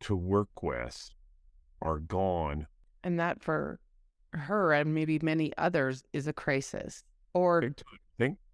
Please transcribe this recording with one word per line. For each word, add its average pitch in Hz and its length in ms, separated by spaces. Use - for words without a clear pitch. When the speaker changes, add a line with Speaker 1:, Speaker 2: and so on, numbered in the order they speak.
Speaker 1:
to 104 120
work 95 480
with 60 480
are 80 160
gone. 80 680
Speaker 2:
And 175 160
that 170 240
for 151 380
her 170 400
and 151 220
maybe 156 240
many 156 400
others 143 540
is 147 160
a 151 40
crisis. - 680
Or 175 300
Speaker 1:
Big 131 160
time. - 200
Think, 135 220